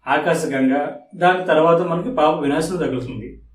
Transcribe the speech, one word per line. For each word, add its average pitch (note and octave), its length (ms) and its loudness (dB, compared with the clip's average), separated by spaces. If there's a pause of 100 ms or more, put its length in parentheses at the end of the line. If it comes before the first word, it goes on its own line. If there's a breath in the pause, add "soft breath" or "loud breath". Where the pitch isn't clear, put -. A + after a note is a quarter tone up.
ఆకాశగంగ, C#3+ 800 0 (280)
దాని F3+ 320 2
తర్వాత E3 360 4
మనకి E3+ 320 -4
పాప D3+ 260 2
వినాశనం D#3+ 360 -2
తగులుతుంది. B2 640 -6 (120)